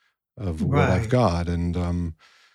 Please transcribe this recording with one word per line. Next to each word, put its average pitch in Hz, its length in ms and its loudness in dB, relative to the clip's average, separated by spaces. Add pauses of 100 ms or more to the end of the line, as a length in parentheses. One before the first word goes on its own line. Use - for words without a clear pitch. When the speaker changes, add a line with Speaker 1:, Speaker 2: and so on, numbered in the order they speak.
(360)
Speaker 1:
of 85 240 -6
what 139 300 2
I've 117 120 2
Speaker 2:
Right. 113 80 -4
Speaker 1:
got? 87 380 2
And, 87 280 -2
um, 87 380 -2 (400)